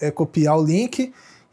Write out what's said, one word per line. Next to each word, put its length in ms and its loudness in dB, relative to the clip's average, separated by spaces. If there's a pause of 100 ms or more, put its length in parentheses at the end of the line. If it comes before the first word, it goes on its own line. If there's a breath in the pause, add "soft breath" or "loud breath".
é 100 -2
copiar 480 0
o 40 2
link. 500 -2 (400 loud breath)